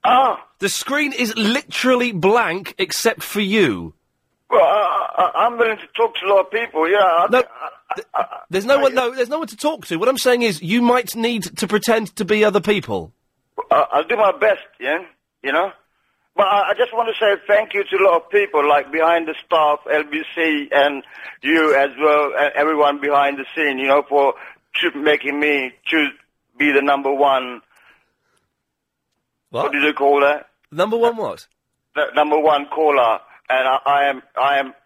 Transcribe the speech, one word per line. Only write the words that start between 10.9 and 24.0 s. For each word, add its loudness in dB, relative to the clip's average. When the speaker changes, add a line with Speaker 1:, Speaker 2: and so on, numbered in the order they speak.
Speaker 2:
need -4
to -4
pretend 0
to -4
be 2
other 2
people. -4
Speaker 1:
I, 4
I'll 2
do -2
my 4
best, 2
yeah, -4
you -4
know? 0
But 2
I, 2
I 0
just 0
want -2
to -6
say 2
thank 2
you -2
to -4
a 2
lot 6
of -20
people, 0
like 2
behind 0
the -8
staff, 2
L 0
B -8
C, -2
and 0
you 2
as 2
well, 2
and 0
everyone 0
behind 0
the -12
scene, -2
you -4
know, 4